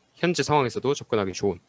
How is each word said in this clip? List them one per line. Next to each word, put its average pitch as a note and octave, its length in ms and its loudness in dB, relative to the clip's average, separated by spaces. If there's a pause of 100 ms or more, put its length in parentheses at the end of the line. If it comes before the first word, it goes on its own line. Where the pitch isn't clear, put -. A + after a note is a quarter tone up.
(140)
현재 E3+ 280 0
상황에서도 C3+ 500 0
접근하기 G2+ 420 -2
좋은 F#2 340 -2